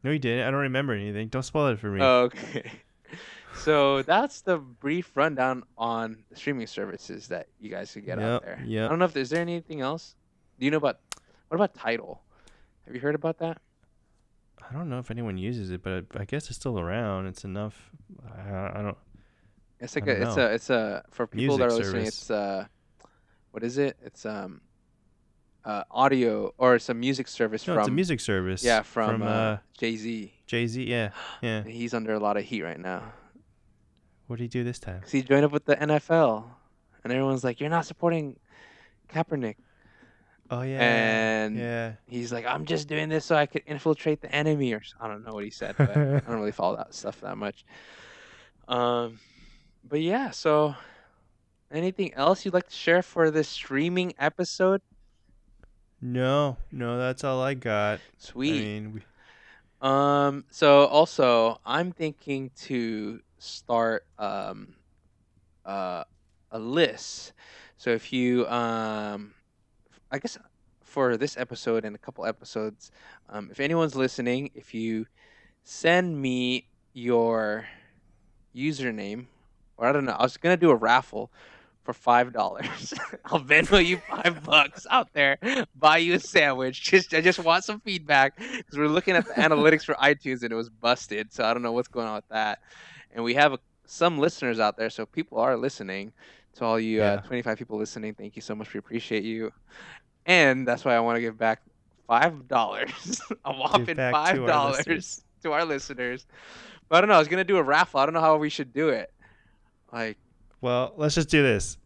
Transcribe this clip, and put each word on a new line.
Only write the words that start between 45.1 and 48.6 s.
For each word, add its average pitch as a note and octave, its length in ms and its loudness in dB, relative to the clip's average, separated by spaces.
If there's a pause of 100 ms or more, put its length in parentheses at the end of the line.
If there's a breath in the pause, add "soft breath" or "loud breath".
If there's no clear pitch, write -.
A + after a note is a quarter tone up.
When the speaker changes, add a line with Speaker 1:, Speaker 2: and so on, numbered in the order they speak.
Speaker 2:
know A2 80 -14
what G#2 100 -8
he G#2+ 60 -10
said, G2+ 260 -10
but C#3 140 4
I - 40 -8
Speaker 1:
<laughs> C#3+ 260 2
Speaker 2:
don't - 60 -12 (100)
really G#2 160 -2
follow F#2 260 -2
that - 160 -12
stuff - 260 -10
that G2 160 -10
much. G#2 300 -10 (1000 loud breath)